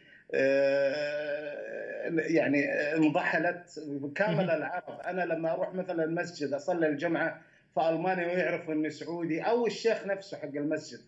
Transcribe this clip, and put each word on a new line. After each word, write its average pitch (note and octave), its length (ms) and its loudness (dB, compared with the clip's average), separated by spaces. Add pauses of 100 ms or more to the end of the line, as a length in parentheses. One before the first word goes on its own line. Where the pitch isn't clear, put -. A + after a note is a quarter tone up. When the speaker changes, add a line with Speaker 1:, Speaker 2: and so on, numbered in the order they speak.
(340)
Speaker 1:
آه، C#3 1800 0
يعني C#3+ 460 4 (320)
انضحلت E3 880 2 (300)
كامل F#3+ 220 2
Speaker 2:
مهم. F3+ 200 2
Speaker 1:
العرب. D3 500 -6
أنا F3+ 160 -2
لما E3 300 0
أروح F3 220 -2
مثلا F3 320 0
مسجد D#3+ 460 -4
أصلي D#3+ 360 2
الجمعة D3+ 520 0 (340)
في E3 140 2
ألمانيا E3+ 380 2
ويعرف E3+ 440 0
إني D#3 200 0
سعودي، D#3+ 520 -2
أو A#3 240 2
الشيخ G#3+ 400 0
نفسه F#3+ 300 -4
حق - 80 -10
المسجد، D3 640 -4